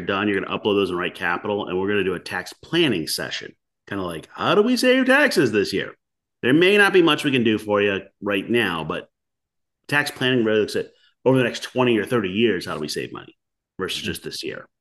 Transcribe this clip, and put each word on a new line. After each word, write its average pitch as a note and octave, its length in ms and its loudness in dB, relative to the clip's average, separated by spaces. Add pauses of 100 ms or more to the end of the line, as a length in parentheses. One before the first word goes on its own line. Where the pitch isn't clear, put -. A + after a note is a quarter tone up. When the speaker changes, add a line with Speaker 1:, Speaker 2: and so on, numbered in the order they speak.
Speaker 1:
done, G2+ 240 -2
you're G2 120 0
gonna G2 160 -6
upload G#2 180 0
those G2 140 2
in F2+ 80 -4
Right F2 160 -4
Capital, F#2+ 540 -4
and F2+ 120 -4
we're G2 100 -2
gonna G#2 160 0
do F#2 100 -2
a E2 40 -8
tax - 340 -10
planning A#2+ 540 -2
session. - 460 -8 (340)
Kinda G2 160 -6
like, E2 300 -8
how C3 220 -2
do G#3 80 6
we B3 140 2
save B3+ 280 2
taxes B3+ 460 4
this G2+ 220 2
year? B1 220 -6 (460)
There B2 120 4
may F#3 240 6
not G3 160 4
be F#3 80 8
much D3 240 2
we C#3+ 60 0
can B2+ 120 2
do A2 140 2
for G#2 240 0
you G2 200 0 (200)
right G2+ 280 -2
now, F#2+ 360 0
but E2 240 -8 (800)
tax C#3+ 220 0
planning B2+ 340 0
really G#2+ 160 2
looks G2+ 160 -4
at - 140 -6 (340)
over C3 120 4
the B2+ 60 2
next A2+ 200 -4
twenty B2 340 0
or G2 80 0
thirty G#2 240 -2
years, G2 360 0
how F2+ 80 -8
do D2+ 60 -8
we D2+ 80 -6
save D2+ 240 -8
money - 260 -18 (400)
versus F#2 220 -6
Speaker 2:
Mm-hmm. - 80 -10
Speaker 1:
just E2 160 -8
this D#2 200 -10
year? G1+ 220 -12 (160)